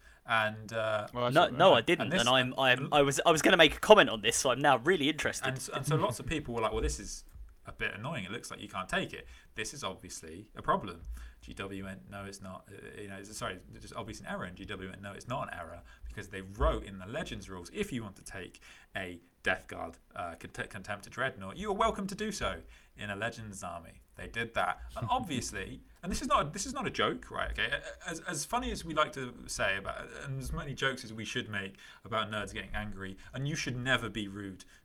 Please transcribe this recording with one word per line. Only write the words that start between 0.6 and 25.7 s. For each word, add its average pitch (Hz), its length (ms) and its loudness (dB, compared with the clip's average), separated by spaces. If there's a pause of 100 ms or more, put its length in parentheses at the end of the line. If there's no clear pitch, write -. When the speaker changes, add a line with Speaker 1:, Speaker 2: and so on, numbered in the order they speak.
Speaker 1:
uh, 110 400 0
Speaker 2:
Well, 123 120 0
I 120 60 4
Speaker 3:
No, - 20 2
Speaker 2:
saw 165 140 8
that. - 120 -2
Speaker 3:
no, 175 160 10
I 117 60 8
didn't, 175 220 4
Speaker 1:
And 131 100 -2
this 180 80 4
Speaker 3:
and 117 80 4
I'm, 127 280 6
I'm, 127 280 6
Speaker 1:
and 143 100 2
Speaker 3:
I 147 80 10
was, 139 240 4
I 170 60 10
was 160 100 4
gonna 190 140 8
make 160 180 12
a - 60 -8
comment 196 280 12
on 110 140 -4
this, 117 140 2
so 135 160 4
I'm 127 80 0
now 143 180 8
really 147 300 4
interested. 151 400 0
Speaker 1:
And, 131 260 -4
and 139 100 -4
so 147 120 2
lots - 240 0
of 127 60 -10
people 143 280 -4
were 117 60 -2
like, 110 120 2
"Well, 110 100 0
this 147 180 -2
is - 240 -12 (420)
a - 60 -12
bit - 220 -4
annoying. 117 300 -6
It 90 60 -10
looks 117 200 -10
like - 100 -14
you 104 80 -12
can't 95 200 -6
take - 240 -2
it. - 140 -12 (300)
This 110 180 -6
is 139 80 -12
obviously 90 720 -10
a 113 80 -12
problem." 127 380 -2 (400)
G - 140 -16
W 98 300 -8
went, 95 260 -12
"No, 101 140 -10
it's 98 180 -14
not." 92 260 -14
Uh, - 320 -16
you 104 80 -12
know, 98 100 -12
it's, 101 180 -14
sorry, 95 220 -6 (160)
it's - 80 -18
just - 140 -16
obviously 107 300 -10
an 175 80 -6
error. 170 100 -8
And 90 120 -10
G 98 100 -12
W 95 220 -8
went, 95 140 -14
"No, 101 100 -10
it's - 140 -16
not 127 220 -6
an - 100 -10
error," 85 220 -12 (260)
because 95 220 -10
they 95 140 -10
wrote 107 420 0
in 95 140 -12
the 92 80 -12
Legends 117 420 -8
rules, 92 260 -12
if 202 180 -4
you 117 100 -4
want 101 140 -12
to - 60 -20
take - 380 -14 (340)
a 90 240 -6 (240)
Death 92 240 0
Guard, 87 300 -10 (180)
uh, 87 240 -8
cont-, - 320 -8
Contemptor 101 400 -10
Dreadnought, 123 460 -6
you 208 140 -4
are 196 40 0
welcome 214 320 2
to 196 80 -8
do 214 160 -4
so 98 260 -4 (420)
in 104 120 -4
a 98 60 -4
Legends 107 480 -6
army. 85 380 -12 (140)
They 92 100 -10
did 117 280 -4
that, 90 260 0 (180)
and - 80 -4
<laughs> - 40 -2
obviously, 131 720 -2 (220)